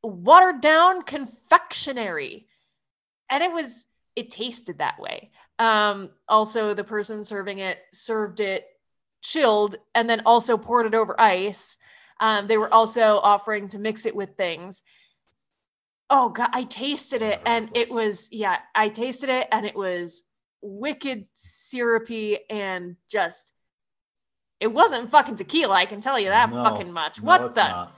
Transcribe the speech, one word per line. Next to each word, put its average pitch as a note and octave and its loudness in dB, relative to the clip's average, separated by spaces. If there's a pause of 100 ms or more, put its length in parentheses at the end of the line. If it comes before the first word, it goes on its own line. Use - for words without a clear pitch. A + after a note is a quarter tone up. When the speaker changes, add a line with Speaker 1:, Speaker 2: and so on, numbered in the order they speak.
Speaker 1:
watered B3 6
down E4 4
confectionery. B3 -4 (840)
And C#4+ -2
it F4+ -2
was, C#4+ -10 (300)
it A3+ -8
tasted G#3+ -12
that C#3+ -6
way. - -12 (280)
Um, G#3 0 (180)
also, G#3+ 0
the G3+ -6
person G#3+ -8
serving G3 -8
it F#3+ -6 (120)
served G#3+ -6
it F#3+ -2 (560)
chilled G#3+ 2 (200)
and A#3 2
then A3+ 4
also A#3 4
poured A#3 0
it A3 -2
over A3+ 0
ice. G3+ 0 (440)
Um, G#3+ 0
they A3 2
were G#3+ 0
also A3 6
offering G#3 0
to G#3 -14
mix G#3+ -6
it A3 -4
with G3 -10
things. F3+ -6 (1300)
Oh B3+ 4
God, A#3 -4
I B3+ -4
tasted C4+ -6
it G#3+ -4
Speaker 2:
Never - -2
Speaker 1:
and A3+ -2
it A#3 0
Speaker 2:
was. B3 -8 (240)
Speaker 1:
was, - -20
yeah, G#3 -2 (180)
I G#3+ 2
tasted B3+ -6
it B3+ 0
and G#3 -2
it - -8
was F3+ -6 (380)
wicked A3 -8
syrupy A3+ -4 (120)
and F#3 -8 (120)
just, F#3 -6 (1040)
it G#3+ -2
wasn't A#3+ 2
fucking C4+ 4
tequila, A#3 0
I F#3 4
can G#3 -12
tell C4 -2
you F#3+ -2
that A3+ 4
Speaker 2:
No, A#3+ -4
Speaker 1:
fucking G3+ -2
much. E3 -8
Speaker 2:
no, A3 -10
Speaker 1:
What F4+ 6
Speaker 2:
it's A#3+ -6
Speaker 1:
the G#3+ 2
Speaker 2:
not. F2+ -8